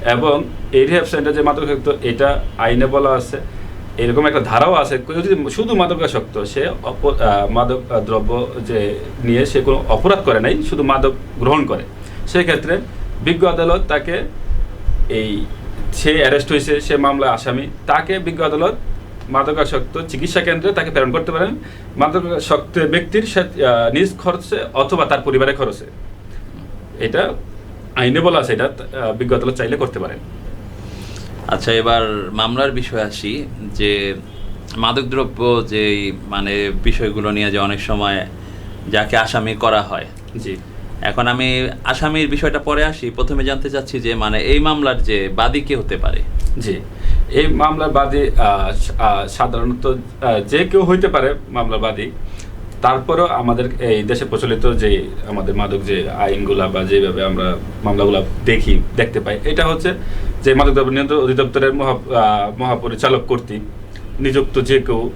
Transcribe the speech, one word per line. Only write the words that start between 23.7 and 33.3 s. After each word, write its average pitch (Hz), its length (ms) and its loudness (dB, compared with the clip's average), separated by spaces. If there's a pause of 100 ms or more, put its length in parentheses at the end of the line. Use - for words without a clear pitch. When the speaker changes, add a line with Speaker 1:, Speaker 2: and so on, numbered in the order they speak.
Speaker 1:
নিজ 185 240 2
খরচে - 380 -2 (180)
অথবা 143 320 2
তার 143 160 2
পরিবারের 131 340 2
খরচে। 120 300 -4 (1120)
এটা - 340 -2 (640)
আইনে 127 240 2
বলা 170 200 4
আছে, 117 140 0
এটা, 107 100 0
আহ, 123 500 -4
বিজ্ঞ 123 220 0
আদালত 120 180 0
চাইলে 127 240 -2
করতে 127 220 -4
পারেন। 90 180 -8 (1300)
Speaker 2:
আচ্ছা, 104 240 -2
এবার 110 600 0
মামলার 120 400 0
বিষয়ে 120 300 -4
আসি 107 440 -6 (300)